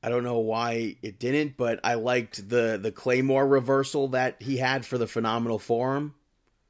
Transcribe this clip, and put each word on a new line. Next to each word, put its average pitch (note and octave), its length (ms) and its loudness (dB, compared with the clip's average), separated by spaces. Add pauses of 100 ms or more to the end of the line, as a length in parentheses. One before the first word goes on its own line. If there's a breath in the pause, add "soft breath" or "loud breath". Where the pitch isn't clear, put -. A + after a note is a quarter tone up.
I - 80 -6
don't B2 140 0
know A#2+ 160 0
why A2+ 600 -2
it G#2 160 -10
didn't, C#3 380 0
but A#2 280 -2
I A#2 100 2
liked A2+ 560 -2
the, A#2 320 2
the G#2+ 100 -2
Claymore C3+ 560 2
reversal C3+ 640 2
that B2+ 320 -2
he C3 160 -2
had C3 280 0
for C3 120 -4
the A2+ 100 0
Phenomenal A2+ 520 0
Forearm. C3+ 540 -2 (560)